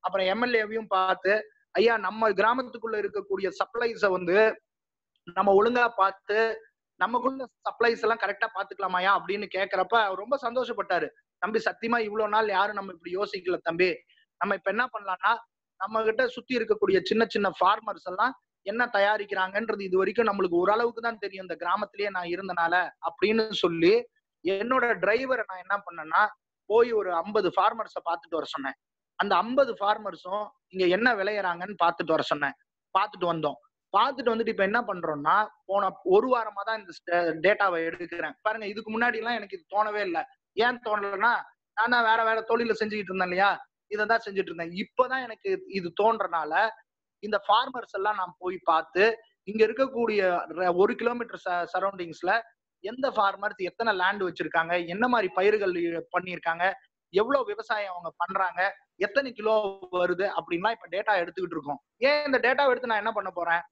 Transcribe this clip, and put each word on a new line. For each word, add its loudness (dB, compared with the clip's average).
அப்புறம் 0
எம் 0
எல் 0
ஏவையும் -2
பார்த்து, 2
"ஐயா, 4
நம்ம 0
கிராமத்துக்குள்ள 0
இருக்கக்கூடிய -4
supplies -2
வந்து 2
நம்ம 4
ஒழுங்கா 4
பார்த்து, 0
நமக்குள்ள -2
supplies 0
எல்லாம் 0
கரெக்டா -2
பாத்துக்கலாமாயா?" -2
அப்படின்னு 0
கேக்குறப்ப 0
அவர் 0
ரொம்ப -4
சந்தோஷப்பட்டாரு. -2
"தம்பி, -2
சத்தியமா -2
இவ்வளவு -2
நாள் 2
யாரும் 0
நம்ம -10
இப்படி -12
யோசிக்கல -4
தம்பி. 0
நம்ம 0
இப்ப -4
என்ன -2
பண்ணலாம்னா, -2
நம்ம -2
கிட்ட 2
சுத்தி -6
இருக்கக்கூடிய 2
சின்ன 2
சின்ன 0
farmers 0
எல்லாம் -2
என்ன -2
தயாரிக்கிறாங்கன்றது 0
இது 0
வரைக்கும் 2
நம்மளுக்கு 0
ஓரளவுக்கு 0
தான் -4
தெரியும். -10
இந்த -6
கிராமத்திலேயே -4
நான் -6
இருந்தனால" -2
அப்படின்னு 0
சொல்லி, 2
என்னோட 0
டிரைவரை 0
நான் -12
என்ன -2
பண்ணேன்னா, -2
போய் 4
ஒரு -2
ஐம்பது 0
farmers 0
பாத்துட்டு -4
வர -6
சொன்னேன். -8
அந்த 2
ஐம்பது 2
ஃபார்மர்ஸும் 2
இங்க 0
என்ன 6
விளையறாங்கன்னு -2
பாத்துட்டு 2
வர 2
சொன்னேன். -2
பாத்துட்டு 0
வந்தோம். -2
பாத்துட்டு 2
வந்துட்டு 0
இப்ப 0
என்ன 2
பண்றோம்னா, 0
போன 0
ஒரு 6
வாரமா -2
தான் -4
இந்த -18
ஸ்-, 0
டேட்டாவை 4
எடுக்கிறேன். -6
பாருங்க, -2
இதுக்கு -10
முன்னாடி 0
எல்லாம் -4
எனக்கு -8
இது -16
தோணவே 0
இல்ல. -2
ஏன் 0
தோணலன்னா, 0
நான் 0
தான் 4
வேற 4
வேற 2
தொழில 0
செஞ்சுக்கிட்டு -4
இருந்தேன் -2
இல்லையா, 4
இதை -4
தான் 2
செஞ்சுட்டு -4
இருந்தேன். -8
இப்பதான் -2
எனக்கு -6
இது -6
தோன்றனால 0
இந்த -2
farmers 0
எல்லாம் -2
நான் -8
போய் -6
பார்த்து, 2
இங்க 4
இருக்கக்கூடிய 0
ர-, 0
ஒரு 4
kilometer -4
ச-, -2
சரௌண்டிங்ஸ்ல -4
எந்த -4
farmers 0
எத்தனை -2
land 0
வச்சிருக்காங்க, -2
என்ன -2
மாதிரி 0
பயிர்கள் 2
இ-, -4
பண்ணிருக்காங்க, -4
எவ்வளவு 2
விவசாயம் -4
அவங்க -12
பண்றாங்க, -2
எத்தனை -2
கிலோ 0
வருது 0
அப்படின்லாம் -2
இப்ப -10
data 0
எடுத்துக்கிட்டு -4
இருக்கோம். -8
ஏன் 2
இந்த 0
டேட்டாவை 2
எடுத்து -2
நான் 0
என்ன -2
பண்ண -6
போறேன்? -2